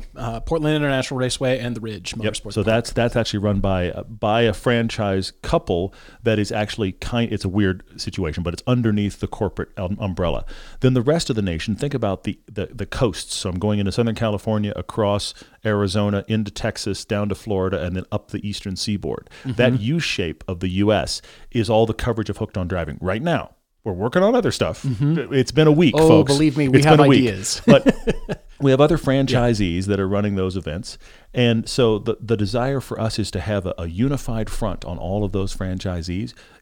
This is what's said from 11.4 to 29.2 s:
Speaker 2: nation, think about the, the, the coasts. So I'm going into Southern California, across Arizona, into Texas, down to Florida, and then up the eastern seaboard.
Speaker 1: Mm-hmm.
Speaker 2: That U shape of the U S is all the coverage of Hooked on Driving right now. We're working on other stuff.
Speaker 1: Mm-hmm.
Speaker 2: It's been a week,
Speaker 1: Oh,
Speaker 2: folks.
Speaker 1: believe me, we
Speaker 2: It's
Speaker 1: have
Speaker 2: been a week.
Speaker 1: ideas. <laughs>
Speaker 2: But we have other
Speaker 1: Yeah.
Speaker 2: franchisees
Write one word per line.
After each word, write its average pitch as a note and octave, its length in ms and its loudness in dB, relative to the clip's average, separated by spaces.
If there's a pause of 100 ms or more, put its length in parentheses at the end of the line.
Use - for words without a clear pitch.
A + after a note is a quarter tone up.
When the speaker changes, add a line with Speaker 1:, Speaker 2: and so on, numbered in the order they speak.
Speaker 2:
nation, F#2+ 360 -2
think C#3+ 160 -4
about G#2+ 320 -4
the, G#2 120 -4 (140)
the, G2+ 180 -6
the G2 160 -10
coasts. - 500 -4
So - 140 -6
I'm F2+ 100 -4
going G#2 200 0
into G2 140 -2
Southern A#2 220 0
California, G#2 600 -2
across - 580 -2 (300)
Arizona, G#2 640 0
into A2 240 0
Texas, - 540 -6
down G#2 240 -2
to F#2+ 60 -2
Florida, F#2+ 460 -2
and F2 140 -4
then F#2 160 -4
up - 200 -6
the G2+ 140 -8
eastern G2+ 300 -6
seaboard. - 540 -4 (160)
Speaker 1:
Mm-hmm. C3 80 -4
Speaker 2:
That B2 260 2
U C#3 220 -2
shape - 440 -4
of F2+ 140 -6
the F#2 120 -4
U G2+ 200 4
S F2+ 300 0 (300)
is A#2 180 0
all A2 160 4
the A2 80 -2
coverage A2 360 -2
of G2+ 60 -6
Hooked - 220 -6
on F2+ 100 -4
Driving E2+ 320 -4
right F#2 220 -2
now. D#3+ 300 -4 (320)
We're G#2 100 -4
working B2 280 0
on A3 140 4
other F3+ 160 2
stuff. - 320 -2
Speaker 1:
Mm-hmm. C#3 500 0
Speaker 2:
It's B2+ 200 2
been D#3 140 6
a D3+ 40 8
week, D3+ 240 6
Speaker 1:
Oh, D#3+ 140 8
Speaker 2:
folks. D3+ 240 8
Speaker 1:
believe D3 240 2
me, D3 100 2
we C3 120 6
Speaker 2:
It's C#3+ 60 6
Speaker 1:
have D#3 120 10
Speaker 2:
been D3 80 8
a - 40 8
week. C3+ 120 8
Speaker 1:
ideas. G2+ 420 -2
<laughs> - 20 -18
Speaker 2:
But C#3 300 8 (640)
we C#3 120 4
have C3 100 6
other D#3 140 6
Speaker 1:
Yeah. C#3+ 60 -2
Speaker 2:
franchisees A#2+ 840 2